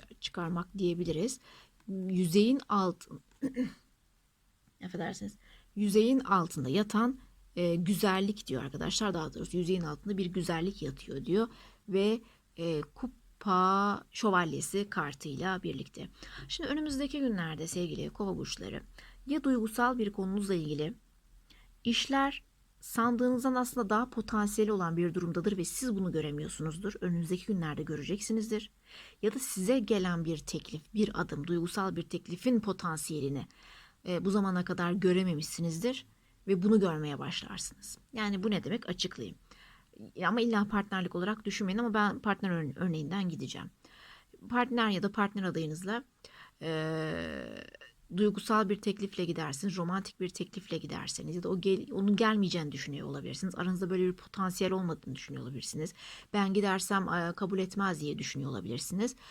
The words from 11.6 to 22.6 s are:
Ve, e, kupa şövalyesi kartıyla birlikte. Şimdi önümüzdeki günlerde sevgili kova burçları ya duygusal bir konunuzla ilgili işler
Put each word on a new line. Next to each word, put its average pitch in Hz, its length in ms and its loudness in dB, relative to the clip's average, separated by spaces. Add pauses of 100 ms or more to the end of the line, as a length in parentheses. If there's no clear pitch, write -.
Ve, 208 320 2 (360)
e, 165 240 -2
kupa 196 1300 2
şövalyesi 185 800 0
kartıyla 165 720 -4
birlikte. 139 460 -8 (380)
Şimdi - 220 -6
önümüzdeki 285 500 -2
günlerde 165 480 -2
sevgili 156 420 -4
kova 190 280 -4
burçları - 460 -8 (420)
ya 277 180 0
duygusal 247 540 2
bir 208 140 0
konunuzla 196 420 -2
ilgili 151 400 -2 (920)
işler 269 600 2 (360)